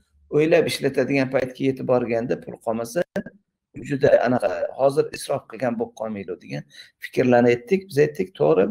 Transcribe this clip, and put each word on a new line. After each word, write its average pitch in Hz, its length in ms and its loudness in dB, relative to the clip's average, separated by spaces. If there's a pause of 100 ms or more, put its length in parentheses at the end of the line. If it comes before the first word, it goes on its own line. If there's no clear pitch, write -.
(320)
O'ylab 156 360 2
ishlatadigan 131 640 -2
paytga 127 340 -4
yetib 131 220 -4
borganda 120 560 -2
pul 120 120 -14 (100)
qolmasa, 117 380 -4 (720)
juda 135 340 0 (180)
anaqa 123 220 0 (300)
hozir 139 260 2 (120)
isrof - 340 -6
qilgan 120 280 -4
bo'lib 117 200 -6
qolmanglar 101 420 -8
degan 143 220 -10 (400)
fikrlarni 123 500 4
aytdik. 190 360 0
Biz 135 160 -4
aytdik, 180 340 -6
to'g'ri, 160 320 4